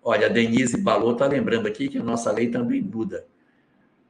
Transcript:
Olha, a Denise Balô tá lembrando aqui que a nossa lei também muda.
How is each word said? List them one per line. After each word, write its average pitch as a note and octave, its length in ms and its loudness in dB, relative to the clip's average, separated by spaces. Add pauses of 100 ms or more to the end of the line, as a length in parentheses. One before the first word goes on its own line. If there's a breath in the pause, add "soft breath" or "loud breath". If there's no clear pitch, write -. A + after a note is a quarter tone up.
Olha, A2 240 2
a - 20 4
Denise A#2 480 2
Balô G#2+ 380 2
tá C#3 100 2
lembrando A2+ 420 0
aqui C3+ 220 -4
que C3+ 80 -6
a A#2+ 60 -4
nossa A#2 280 -2
lei A#2 180 0
também B2 320 -2
muda. G2 440 -6 (840)